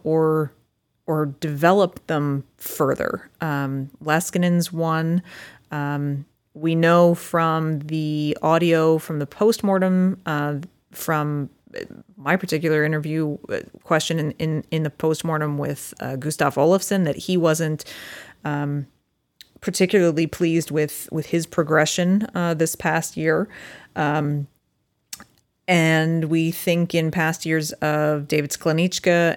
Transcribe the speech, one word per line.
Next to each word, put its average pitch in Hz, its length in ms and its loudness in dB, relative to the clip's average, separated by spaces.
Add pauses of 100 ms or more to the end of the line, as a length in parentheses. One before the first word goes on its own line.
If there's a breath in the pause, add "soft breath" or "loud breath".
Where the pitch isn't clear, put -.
or, 156 480 2 (520)
or 151 220 0
develop 165 800 2
them 147 380 0 (120)
further. - 720 -2 (140)
Um, 139 480 -4 (120)
Leskinen's 175 680 2
one. 165 500 0 (480 loud breath)
Um, 143 540 -4 (300)
we 160 200 0
know 170 400 6
from 160 680 0
the 151 600 -2
audio, 160 560 4
from 156 220 -4
the 147 80 -4
postmortem, 190 1000 2
uh, 147 300 -2 (380)
from 147 580 -2 (640)
my 143 200 0
particular 156 480 0
interview, 156 520 -2 (140)
uh, 101 100 -4 (220)
question 165 360 0
in, 151 200 -2
in, 156 320 -2
in 160 120 -2
the 151 60 -2
postmortem 151 680 -2
with, 143 420 -6
uh, 135 160 -6
Gustav 147 380 0
Olofsson 185 500 2
that 147 120 0
he 185 200 -2
wasn't, 160 480 0 (600 loud breath)
um, 143 420 -2 (720)
particularly 175 680 2
pleased 165 440 0
with, 151 420 -4
with 156 140 -4
his 170 180 -2
progression, 175 880 2
uh, 175 200 0
this 160 220 -2
past 160 400 -2
year. 160 300 0 (480 loud breath)
Um, 147 520 0 (1200)
and 160 580 2
we 165 240 0
think 170 440 0
in 160 160 0
past 160 340 -2
years 160 280 -2
of 151 560 0
David 147 220 0
Sklenichka 170 880 2